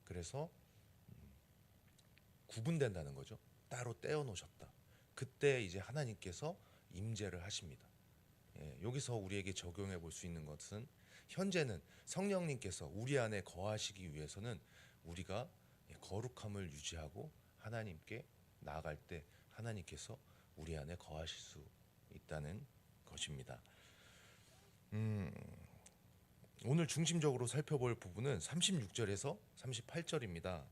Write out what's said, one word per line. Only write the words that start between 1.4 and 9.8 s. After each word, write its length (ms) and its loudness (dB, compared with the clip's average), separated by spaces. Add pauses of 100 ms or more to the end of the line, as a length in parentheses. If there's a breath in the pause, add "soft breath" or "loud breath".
구분된다는 640 2
거죠. 240 -8 (320)
따로 320 -2
떼어 220 2
놓으셨다. 500 -6 (400 loud breath)
그때 500 4
이제 160 -2
하나님께서 800 -2 (360 loud breath)
임재를 500 -2
하십니다. 400 -6 (720)
예, 240 -8
여기서 340 0
우리에게 380 0
적용해 460 -2